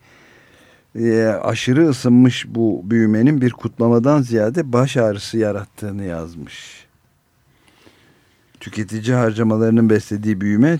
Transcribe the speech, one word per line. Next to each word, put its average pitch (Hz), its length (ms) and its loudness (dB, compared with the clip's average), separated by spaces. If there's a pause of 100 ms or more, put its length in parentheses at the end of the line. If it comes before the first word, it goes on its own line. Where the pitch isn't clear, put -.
(1000)
e, 113 280 2
aşırı 120 640 0
ısınmış 123 600 2
bu 107 360 -2
büyümenin 113 560 2
bir 123 100 0
kutlamadan 117 720 0
ziyade 120 500 -2
baş 131 240 0
ağrısı 110 420 -2
yarattığını 101 640 -6
yazmış. 82 800 -14 (1700)
Tüketici 107 560 -4
harcamalarının 113 720 2
beslediği 104 500 0
büyüme, 113 400 2